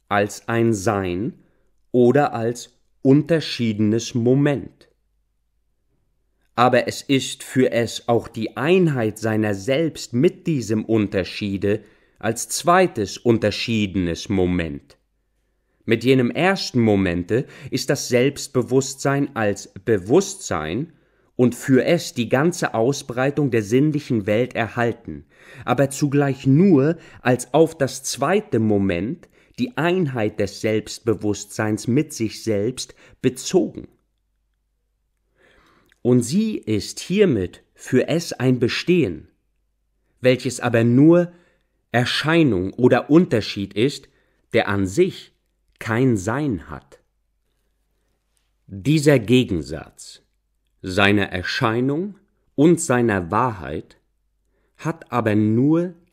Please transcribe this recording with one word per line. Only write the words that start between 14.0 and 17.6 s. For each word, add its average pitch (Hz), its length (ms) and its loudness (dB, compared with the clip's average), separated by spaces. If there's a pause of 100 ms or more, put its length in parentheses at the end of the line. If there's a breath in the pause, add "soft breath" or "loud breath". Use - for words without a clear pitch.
Moment. 87 680 -2 (880)
Mit 110 180 0
jenem 127 260 4
ersten 170 500 -2
Momente 101 680 2 (240 loud breath)